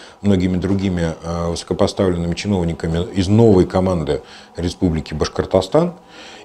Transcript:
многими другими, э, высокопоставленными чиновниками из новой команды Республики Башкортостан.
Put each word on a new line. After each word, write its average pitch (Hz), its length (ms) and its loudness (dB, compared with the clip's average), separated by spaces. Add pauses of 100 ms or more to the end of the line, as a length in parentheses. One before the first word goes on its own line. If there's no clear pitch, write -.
(220)
многими 92 360 2
другими, 90 640 -2
э, 85 280 -6
высокопоставленными 87 880 -2
чиновниками 85 760 -2
из 95 140 0
новой 104 380 6
команды 85 560 -2 (340)
Республики 85 580 -4
Башкортостан. 95 800 0 (520)